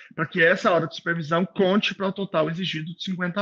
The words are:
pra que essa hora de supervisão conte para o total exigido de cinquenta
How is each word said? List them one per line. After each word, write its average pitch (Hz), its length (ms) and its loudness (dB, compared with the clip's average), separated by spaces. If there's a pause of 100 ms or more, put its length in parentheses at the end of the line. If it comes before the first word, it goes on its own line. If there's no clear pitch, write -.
(140)
pra 160 120 -4
que 180 160 0
essa 190 280 4
hora 165 160 2
de - 80 -10
supervisão 170 500 -2
conte 196 500 2
para 190 120 -4
o 196 60 -2
total 170 380 -2
exigido 165 440 -6
de - 80 -16
cinquenta 180 380 -4